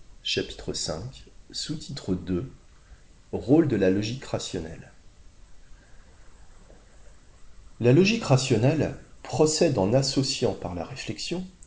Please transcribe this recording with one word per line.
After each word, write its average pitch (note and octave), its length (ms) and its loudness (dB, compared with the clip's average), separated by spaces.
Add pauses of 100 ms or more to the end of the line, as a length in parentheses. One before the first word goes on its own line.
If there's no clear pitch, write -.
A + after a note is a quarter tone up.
(220)
chapitre - 520 -6
cinq, F2 500 -8 (260)
sous-titre - 640 -8
deux, F2 380 -4 (800)
Rôle C#3+ 340 4
de A2+ 100 0
la F#2+ 120 4
logique G#2+ 380 0
rationnelle. - 680 -8 (3000)
La A#2+ 140 6
logique F#3+ 300 4
rationnelle C3 720 2 (260)
procède - 560 2
en G2+ 160 4
associant C3 580 0
par F2+ 220 -8
la E2+ 100 -6
réflexion E3+ 600 -8 (200)